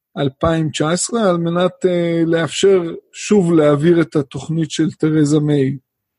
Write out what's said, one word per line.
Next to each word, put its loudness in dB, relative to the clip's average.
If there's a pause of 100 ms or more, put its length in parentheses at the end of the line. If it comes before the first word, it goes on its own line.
(180)
אלפיים -2
תשע -4
עשרה, -2
על 0
מנת, -2
אה, 0
לאפשר 2 (300)
שוב 2
להעביר 4
את -4
התוכנית -4
של -2
תרזה 0
מיי, 0 (420)